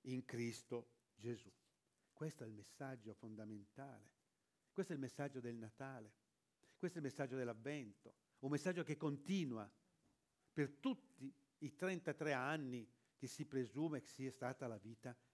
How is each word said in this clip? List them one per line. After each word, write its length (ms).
in 180
Cristo 680
Gesù. 380
Questo 320
è 20
il 60
messaggio 640
fondamentale. 960
Questo 200
è 40
il 40
messaggio 400
del 160
Natale. 560
Questo 220
è 20
il 60
messaggio 300
dell'Avvento. 800
Un 100
messaggio 320
che 140
continua 720
per 200
tutti 600
i 160
trentatré 580
anni 560
che 100
si 200
presume 540
che 80
sia 220
stata 360
la 100
vita 400